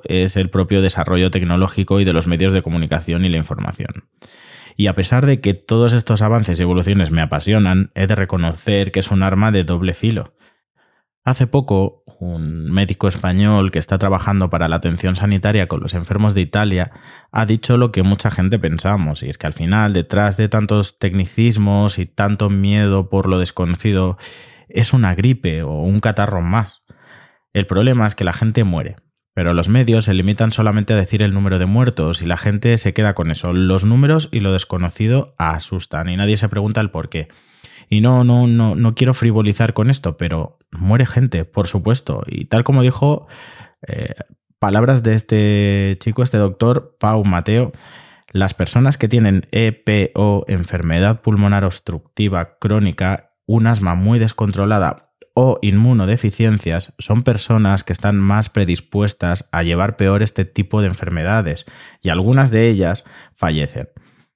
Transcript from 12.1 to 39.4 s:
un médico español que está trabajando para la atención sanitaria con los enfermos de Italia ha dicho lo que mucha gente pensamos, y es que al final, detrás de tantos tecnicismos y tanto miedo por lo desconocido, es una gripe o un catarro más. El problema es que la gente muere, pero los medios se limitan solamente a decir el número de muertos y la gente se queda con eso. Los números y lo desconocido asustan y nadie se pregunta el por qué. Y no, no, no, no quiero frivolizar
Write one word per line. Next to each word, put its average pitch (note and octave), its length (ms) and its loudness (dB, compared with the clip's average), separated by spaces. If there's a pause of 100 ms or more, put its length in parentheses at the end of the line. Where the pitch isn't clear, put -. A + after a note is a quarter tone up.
un E2 500 -8
médico G2 380 0
español F#2+ 640 0
que E2 80 -2
está F#2+ 180 -2
trabajando F#2+ 520 0
para E2 200 -2
la E2 80 -2
atención F2 400 -2
sanitaria G2+ 500 0
con - 140 -6
los - 120 -8
enfermos G2 400 -2
de G2 80 0
Italia F#2 500 -2 (420)
ha A2 120 0
dicho A2 300 0
lo A#2+ 160 2
que F#2+ 120 0
mucha G2 280 0
gente F#2+ 280 0
pensamos, E2 640 -2
y C2+ 60 -8
es - 80 -10
que - 100 -8
al D2+ 60 -4
final, G2+ 380 0
detrás F#2+ 460 0
de A2 100 0
tantos G#2+ 520 -2
tecnicismos G2+ 1000 0
y F2+ 60 -4
tanto G2+ 440 -2
miedo G2 600 0
por F#2+ 180 -2
lo F#2 120 0
desconocido, F#2 760 -2 (520)
es - 240 0
una G#2 220 2
gripe F#2 480 0
o D2+ 180 -6
un G2 180 2
catarro G2+ 420 -2
más. F#2+ 440 -4 (680)
El G2+ 120 0
problema A2+ 400 2
es G#2 100 -2
que - 80 -6
la F2 100 -2
gente A2 300 0
muere, E2+ 340 -4 (360)
pero E2+ 200 0
los E2+ 140 0
medios A2+ 380 2
se G#2 80 2
limitan G2+ 380 0
solamente G#2+ 420 0
a G#2+ 40 2
decir G2+ 260 0
el G2+ 100 2
número G2 240 0
de F2+ 80 0
muertos G2 560 0
y E2 60 -6
la F2 100 -2
gente A2 400 0
se G2 160 -2
queda G#2 220 0
con E2 160 -2
eso. F2 200 -6
Los F#2 320 2
números C#3+ 480 2
y A2+ 100 -2
lo G2 120 0
desconocido F#2+ 840 -2
asustan E2 680 -6
y F2+ 80 -4
nadie G#2 200 0
se G2+ 120 -2
pregunta G#2 320 -2
el G#2 100 -4
por D#2+ 180 -8
qué. D#2 200 -8 (640)
Y G#2+ 100 2
no, B2 220 4
no, B2 220 4
no, A#2 300 2
no A2+ 180 2
quiero B2+ 220 0
frivolizar A2 580 0